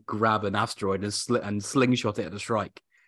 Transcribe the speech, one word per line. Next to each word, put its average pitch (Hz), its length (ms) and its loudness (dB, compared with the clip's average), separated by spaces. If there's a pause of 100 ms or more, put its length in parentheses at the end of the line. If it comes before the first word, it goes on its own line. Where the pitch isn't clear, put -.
grab 110 380 2
an 101 120 0
asteroid 98 480 -2
and 104 80 -2
sli-, - 340 0
and 104 160 -2
slingshot 123 560 2
it 101 80 -4
at 82 60 -10
the 101 80 -10
Strike 107 420 -4 (260)